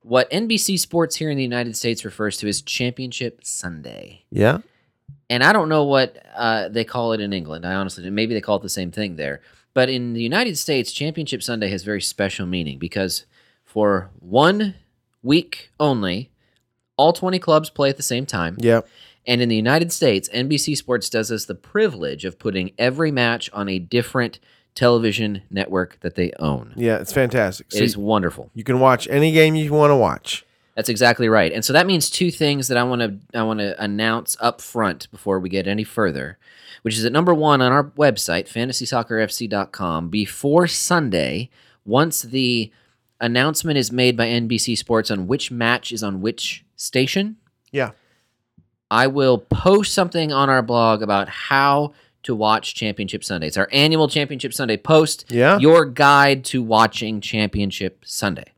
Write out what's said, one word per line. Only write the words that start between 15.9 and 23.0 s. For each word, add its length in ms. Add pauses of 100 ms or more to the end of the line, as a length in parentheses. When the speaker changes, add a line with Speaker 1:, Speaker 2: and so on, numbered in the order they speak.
Speaker 1:
all 160
twenty 240
clubs 320
play 180
at 80
the 60
same 240
time. 340
Speaker 2:
Yeah. 220 (440)
Speaker 1:
And 140
in 80
the 80
United 340
States, 400
N 160
B 120
C 160
Sports 340
does 240
us 140
the 80
privilege 720
of 120
putting 380
every 340